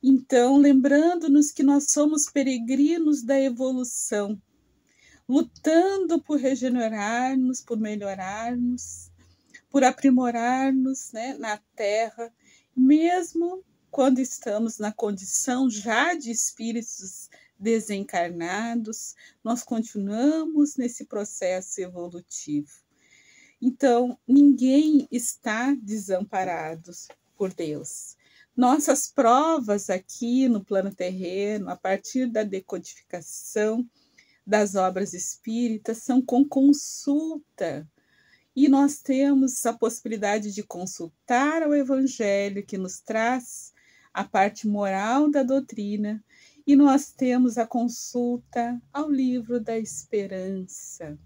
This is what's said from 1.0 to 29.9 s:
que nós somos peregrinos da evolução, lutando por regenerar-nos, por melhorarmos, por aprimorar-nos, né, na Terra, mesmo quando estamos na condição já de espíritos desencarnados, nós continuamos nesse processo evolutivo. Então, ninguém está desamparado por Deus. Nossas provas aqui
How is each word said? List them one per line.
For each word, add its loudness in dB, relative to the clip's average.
que -4
nós 4
somos 2
peregrinos 0
da 2
evolução, -2
lutando 2
por -2
regenerar-nos, -2
por -6
melhorarmos, -6
por 2
aprimorar-nos, 0
né, -10
na -6
Terra, -4
mesmo 2
quando 2
estamos -6
na -6
condição -2
já -2
de -8
espíritos -8
desencarnados, -4
nós -4
continuamos -2
nesse -6
processo -6
evolutivo. -8
Então, 2
ninguém 6
está -2
desamparado -6
por -4
Deus. -10
Nossas 2
provas 2
aqui -2